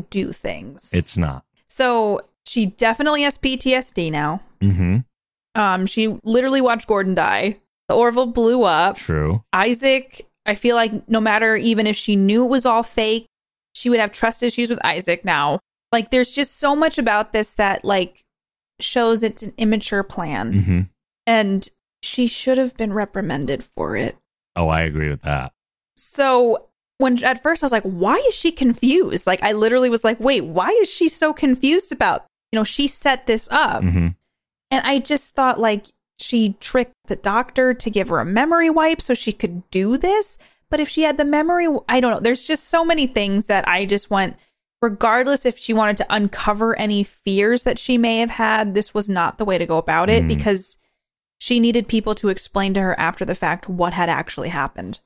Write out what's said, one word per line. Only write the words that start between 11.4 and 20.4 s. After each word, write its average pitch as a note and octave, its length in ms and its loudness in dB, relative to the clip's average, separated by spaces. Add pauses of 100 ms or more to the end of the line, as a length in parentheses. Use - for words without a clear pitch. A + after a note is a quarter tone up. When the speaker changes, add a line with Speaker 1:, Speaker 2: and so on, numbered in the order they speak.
Speaker 1:
even A3 320 2
if G#3 80 0
she G#3 200 0
knew G3+ 300 4
it A#3+ 40 -2
was B3+ 160 2
all A#3 180 2
fake, A3+ 420 -2 (480)
she - 160 -4
would A#3 100 4
have G#3 120 0
trust - 320 -2
issues A#3+ 260 -2
with A#3+ 160 -2
Isaac F3 400 -2
now. D3+ 340 0 (320)
Like, A3+ 200 0
there's B3+ 200 2
just C#4+ 260 -4
so C#4+ 180 0
much D#4 220 0
about G#3+ 360 0
this G#3+ 220 -2
that, G3+ 300 0
like, F#3 380 -2 (560)
shows A#3 440 0
it's G#3+ 180 -4
an G#3 160 -12
immature G#3+ 460 0
plan. C#3+ 500 -6